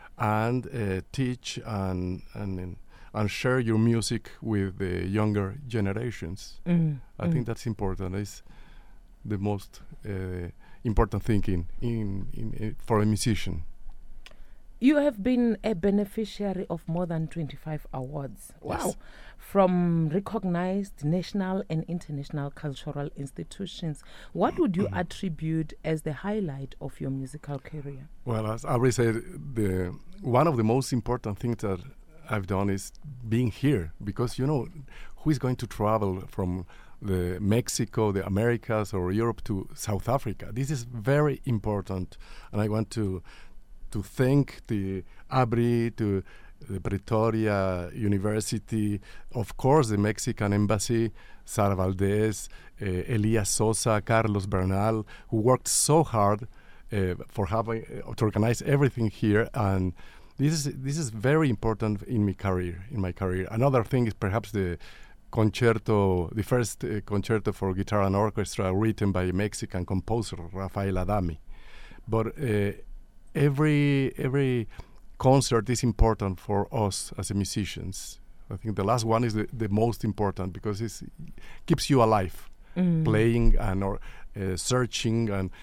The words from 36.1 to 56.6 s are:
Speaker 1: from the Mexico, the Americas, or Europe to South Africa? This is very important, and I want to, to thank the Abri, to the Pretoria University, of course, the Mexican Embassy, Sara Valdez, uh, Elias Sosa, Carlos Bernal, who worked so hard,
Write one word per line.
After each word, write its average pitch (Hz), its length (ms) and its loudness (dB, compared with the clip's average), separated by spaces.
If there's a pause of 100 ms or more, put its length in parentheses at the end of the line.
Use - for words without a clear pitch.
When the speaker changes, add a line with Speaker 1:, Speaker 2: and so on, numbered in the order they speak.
Speaker 1:
from 92 380 -2 (340)
the 92 400 0
Mexico, 110 720 2
the 95 160 0
Americas, 107 680 0
or 92 200 0
Europe 110 320 0
to 98 300 -4
South 101 340 -4
Africa? 120 440 -2
This 131 200 -4
is 120 120 -4
very 131 600 2
important, 101 720 -2 (360)
and 101 80 0
I 107 80 2
want 107 240 0
to, 95 300 -2 (680)
to 104 120 -4
thank 135 640 2
the 95 340 -2 (280)
Abri, 120 640 2
to 98 260 0 (480)
the 95 100 -4
Pretoria 101 1120 2
University, 104 1080 0 (340)
of 110 220 -4
course, 135 320 6
the 104 100 2
Mexican 107 540 0
Embassy, 107 580 2 (340)
Sara 101 300 2
Valdez, 98 760 0 (320)
uh, 104 60 -6 (220)
Elias 110 420 2
Sosa, 110 500 2
Carlos 104 460 2
Bernal, 101 580 2 (260)
who 113 80 2
worked 123 280 4
so 156 380 4
hard, 104 420 2 (460)